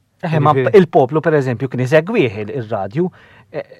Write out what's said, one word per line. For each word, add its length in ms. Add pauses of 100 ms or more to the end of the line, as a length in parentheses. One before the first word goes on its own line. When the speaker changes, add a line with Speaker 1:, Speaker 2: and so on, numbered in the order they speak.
(220)
Speaker 1:
Eh, 160
ma 160
Speaker 2:
Ġifieri 240
Speaker 1:
il-poplu, 420
per 140
eżempju, 340
kien 140
isegwih 640
il-, 160
ir-radju, 480 (420)
eh, 140 (160)